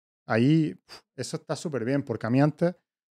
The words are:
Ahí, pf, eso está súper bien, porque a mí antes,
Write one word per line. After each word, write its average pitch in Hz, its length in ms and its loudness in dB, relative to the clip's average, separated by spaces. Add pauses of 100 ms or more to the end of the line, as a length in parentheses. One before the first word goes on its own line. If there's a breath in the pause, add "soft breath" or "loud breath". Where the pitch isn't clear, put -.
(280)
Ahí, 147 460 2
pf, - 280 -20 (140)
eso 135 220 -10
está - 180 -10
súper 139 300 -6
bien, 139 180 -2
porque 113 240 -6
a - 20 -2
mí 127 120 4
antes, 170 340 0 (400)